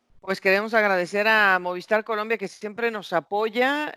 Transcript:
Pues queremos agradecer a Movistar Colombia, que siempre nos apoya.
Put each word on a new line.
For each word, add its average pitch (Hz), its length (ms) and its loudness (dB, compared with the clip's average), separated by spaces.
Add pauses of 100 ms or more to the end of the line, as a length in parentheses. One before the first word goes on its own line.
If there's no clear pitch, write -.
(220)
Pues 190 180 -6
queremos 202 340 0
agradecer 202 540 2
a 208 320 4
Movistar 180 460 -2
Colombia, 220 320 -4
que 190 100 -8
siempre 214 420 -6
nos 214 220 -8
apoya. 208 840 -2